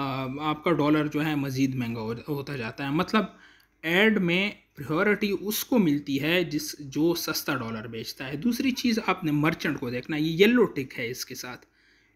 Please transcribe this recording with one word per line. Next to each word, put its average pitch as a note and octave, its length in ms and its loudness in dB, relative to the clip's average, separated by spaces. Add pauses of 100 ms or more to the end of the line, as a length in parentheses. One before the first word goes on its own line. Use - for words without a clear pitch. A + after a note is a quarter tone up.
(420)
आपका D#3 280 0
डॉलर D3+ 380 4
जो D3 120 -2
है D#3 160 0
मज़ीद C3+ 380 0
महंगा A#2 260 -4
हो, A2 140 -4 (140)
होता C#3+ 280 -6
जाता C#3 300 -6
है। C#3 80 -2
मतलब F#3 440 0 (460)
ऐड G3+ 340 4
में F#3+ 380 2 (200)
प्रायोरिटी G3 540 0
उसको G#3+ 480 0
मिलती D3 380 2
है E3 280 2
जिस, D3 360 -6
जो D3 340 0
सस्ता D#3 400 -4
डॉलर A2+ 340 -6
बेचता A2+ 360 -10
है। C#3 120 -8
दूसरी A#3+ 340 0
चीज़ A#3 300 0
आपने F3 320 -2
मर्चेंट D3+ 460 0
को A#2+ 120 -6
देखना B2+ 260 -6
है, D3+ 60 -2
ये E3 80 0
येलो G#3 360 6
टिक C3 260 -8
है, A#2+ 180 -6
इसके - 240 -10
साथ B2 320 -14 (480)